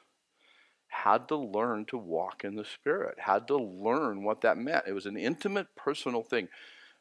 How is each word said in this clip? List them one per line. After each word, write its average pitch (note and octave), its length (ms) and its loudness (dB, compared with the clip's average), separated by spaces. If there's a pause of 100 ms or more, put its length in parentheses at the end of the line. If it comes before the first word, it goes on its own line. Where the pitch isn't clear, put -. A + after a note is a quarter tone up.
(880)
had A2+ 400 2
to D#3 80 0
learn A2 500 -2
to B2+ 100 -6
walk F2+ 480 -4
in G#2 120 -6
the G#2+ 100 -8
Spirit, - 540 -2
had G#2+ 280 2
to C#3+ 80 4
learn G#2+ 680 0
what G#2+ 180 0
that G2+ 160 4
meant. C#3+ 280 0
It F#2+ 60 -2
was G2 140 -4
an G2+ 100 -4
intimate, F#3+ 580 0
personal B2+ 480 -2
thing. A2+ 260 0 (520)